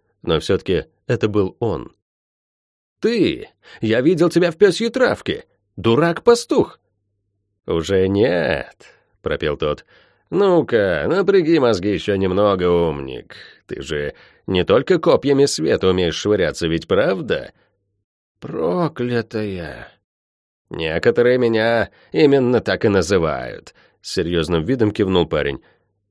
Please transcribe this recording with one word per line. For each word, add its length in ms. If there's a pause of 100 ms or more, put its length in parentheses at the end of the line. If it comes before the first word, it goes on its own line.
(220)
но 180
всё-таки 460 (220)
это 200
был 320
он. 360 (1040)
«Ты! 500 (320)
Я 200
видел 280
тебя 220
в 60
пёсьей 320
травке! 560 (300)
Дурак-пастух!» 1040 (840)
«Уже 420
нет», 840 (280)
пропел 360
тот. 280 (440)
«Ну-ка, 800
напряги 500
мозги 360
ещё 220
немного, 540
умник. 680 (280)
Ты 160
же 320 (320)
не 180
только 360
копьями 460
света 420
умеешь 280
швыряться, 520
ведь 200
правда?» 680 (840)
«Проклятая!» 1500 (840)
«Некоторые 680
меня 520 (220)
именно 480
так 260
и 40
называют», 840 (280)
с 100
серьёзным 540
видом 260
кивнул 360
парень. 360 (480)